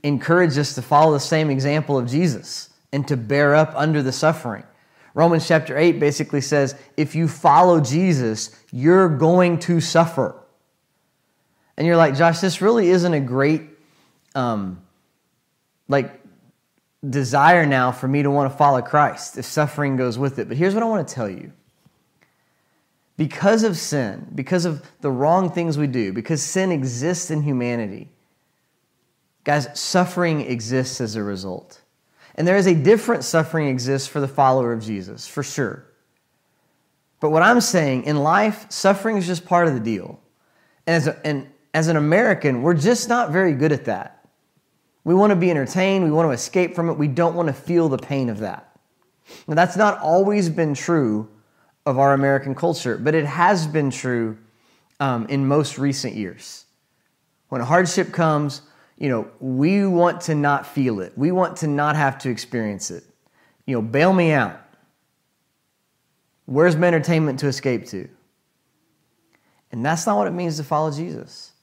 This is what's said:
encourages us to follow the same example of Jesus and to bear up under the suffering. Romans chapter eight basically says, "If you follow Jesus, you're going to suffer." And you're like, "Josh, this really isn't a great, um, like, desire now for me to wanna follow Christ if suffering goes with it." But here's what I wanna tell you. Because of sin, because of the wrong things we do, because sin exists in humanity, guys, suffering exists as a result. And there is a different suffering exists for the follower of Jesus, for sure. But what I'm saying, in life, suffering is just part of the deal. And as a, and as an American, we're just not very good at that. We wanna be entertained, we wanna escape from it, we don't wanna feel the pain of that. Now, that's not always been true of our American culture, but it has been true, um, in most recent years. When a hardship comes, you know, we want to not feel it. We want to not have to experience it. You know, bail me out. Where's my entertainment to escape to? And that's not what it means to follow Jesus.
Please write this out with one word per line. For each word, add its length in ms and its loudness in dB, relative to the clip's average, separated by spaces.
encourages 540 2
us 180 -2
to 60 -8
follow 300 4
the 80 2
same 300 0
example 480 0
of 100 -2
Jesus 640 -2
and 160 -4
to 80 -2
bear 400 2
up 180 4
under 260 0
the 120 -2
suffering. 500 -2
Romans 360 2
chapter 280 2
eight 220 4
basically 420 0
says, 360 0
"If 200 -2
you 100 0
follow 540 6
Jesus, 760 0
you're 380 4
going 520 4
to 200 0
suffer." 600 0
And 100 -2
you're 100 4
like, 200 6
"Josh, 240 2
this 220 -2
really 280 4
isn't 220 4
a 80 0
great, 420 0
um, 440 -4
like, 320 -2
desire 580 4
now 240 2
for 160 -8
me 160 0
to 80 0
wanna 200 0
follow 300 2
Christ 560 -2
if 80 -10
suffering 520 -2
goes 220 -2
with 200 -4
it." 100 -6
But 80 -6
here's 180 0
what 100 -2
I 20 -2
wanna 180 -2
tell 240 -8
you. 240 -14
Because 480 0
of 120 0
sin, 560 -6
because 320 -2
of 240 -6
the 100 -2
wrong 400 2
things 260 -2
we 120 0
do, 240 -2
because 280 -4
sin 300 -2
exists 600 -4
in 100 -2
humanity, 680 -4
guys, 240 0
suffering 640 0
exists 580 -4
as 160 -6
a 60 -6
result. 580 -10
And 120 -2
there 100 4
is 100 2
a 80 4
different 500 2
suffering 420 -2
exists 400 -2
for 140 -8
the 80 -2
follower 440 2
of 80 -4
Jesus, 460 -10
for 160 -10
sure. 420 -6
But 120 0
what 120 4
I'm 180 6
saying, 440 0
in 140 0
life, 520 0
suffering 460 0
is 100 -2
just 180 -6
part 220 2
of 80 0
the 60 -4
deal. 400 -8
And 80 0
as 140 2
a, 180 -6
and 220 -4
as 140 0
an 80 2
American, 640 2
we're 120 2
just 340 0
not 220 0
very 220 2
good 200 0
at 140 -4
that. 420 -10
We 120 2
wanna 200 4
be 160 2
entertained, 540 0
we 80 0
wanna 180 2
escape 460 -2
from 120 -2
it, 80 -4
we 120 -2
don't 260 0
wanna 180 -2
feel 360 0
the 100 -2
pain 300 -4
of 100 -6
that. 400 -12
Now, 80 -2
that's 200 2
not 220 2
always 500 2
been 260 -2
true 540 0
of 120 0
our 140 4
American 420 0
culture, 440 -4
but 160 0
it 100 0
has 420 2
been 240 -2
true, 460 -4
um, 260 -2
in 200 -2
most 320 0
recent 360 -4
years. 520 -12
When 120 -6
a 40 -4
hardship 480 2
comes, 500 -2
you 100 -4
know, 200 -2
we 480 0
want 360 2
to 120 -2
not 320 0
feel 340 -2
it. 160 -10
We 140 0
want 280 -2
to 100 -4
not 260 0
have 240 0
to 120 -6
experience 600 -6
it. 140 -14
You 120 -4
know, 60 -2
bail 300 2
me 200 2
out. 280 -2
Where's 280 2
my 140 2
entertainment 520 0
to 60 -2
escape 400 -4
to? 220 -12
And 160 -6
that's 180 -2
not 120 0
what 100 0
it 60 -4
means 240 -4
to 80 -8
follow 260 -2
Jesus. 640 -12